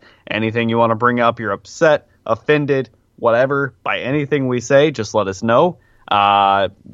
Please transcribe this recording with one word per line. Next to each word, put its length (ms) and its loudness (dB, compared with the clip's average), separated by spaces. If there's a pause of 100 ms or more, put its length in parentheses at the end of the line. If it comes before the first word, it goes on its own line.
(300)
anything 380 -2
you 100 -2
wanna 180 2
bring 240 0
up, 200 0
you're 120 -6
upset, 580 -2 (160)
offended, 640 -2 (280)
whatever, 640 0
by 160 -4
anything 480 -2
we 120 -2
say, 300 2
just 240 -8
let 140 0
us 160 -6
know. 340 2 (300)
Uh, 600 2 (240)